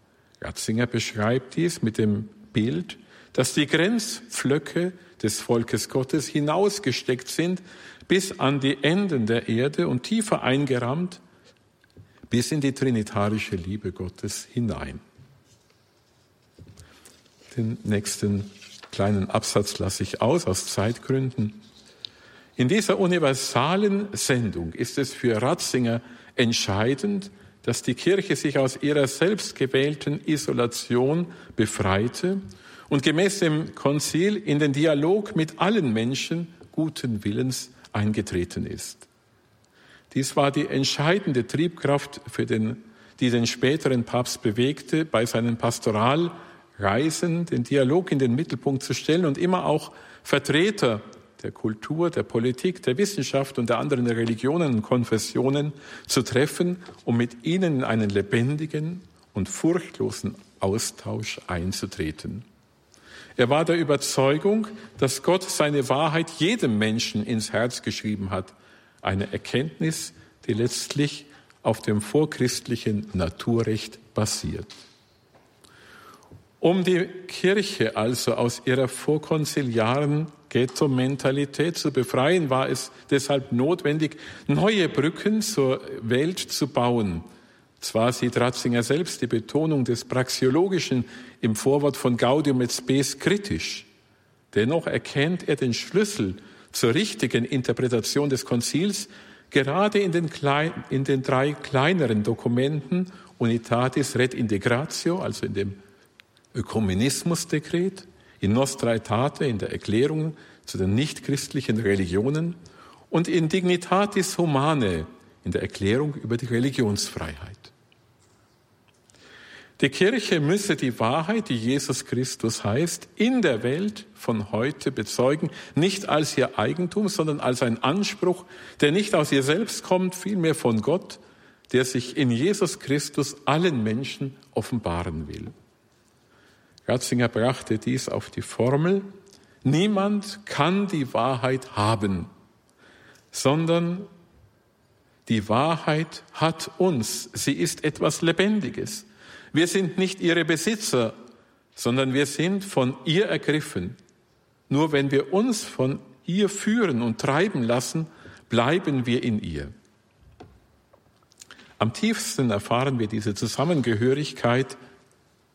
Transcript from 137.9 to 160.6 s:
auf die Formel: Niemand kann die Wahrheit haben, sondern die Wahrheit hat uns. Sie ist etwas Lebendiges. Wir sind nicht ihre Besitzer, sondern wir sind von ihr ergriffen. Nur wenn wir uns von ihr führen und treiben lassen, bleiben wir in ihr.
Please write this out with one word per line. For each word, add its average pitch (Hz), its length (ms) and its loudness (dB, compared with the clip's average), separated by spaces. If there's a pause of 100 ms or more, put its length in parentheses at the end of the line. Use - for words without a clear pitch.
auf - 220 -4
die - 120 -8
Formel: 151 600 2 (640)
Niemand 196 800 2
kann 185 420 0
die 143 260 -2
Wahrheit 127 640 0
haben, 104 520 0 (1040)
sondern 170 800 0 (1200)
die 107 220 0
Wahrheit 156 800 0
hat - 460 -2
uns. 160 560 -2
Sie - 180 -2
ist 165 320 -2
etwas 156 380 -2
Lebendiges. 190 840 -2 (460)
Wir 165 160 4
sind 185 300 0
nicht 185 240 -2
ihre 165 240 2
Besitzer, 156 680 0 (640)
sondern 131 380 0
wir 139 120 2
sind 185 380 -2
von 131 400 0
ihr 170 220 2
ergriffen. 147 720 -4 (720)
Nur 147 240 2
wenn 139 180 2
wir 139 220 2
uns 220 320 2
von 135 340 -2 (260)
ihr 190 220 2
führen 196 540 0
und 113 180 -2
treiben 156 440 0
lassen, 127 440 0 (400)
bleiben 135 580 2
wir 120 180 0
in 110 180 0
ihr. 73 260 -6 (2000)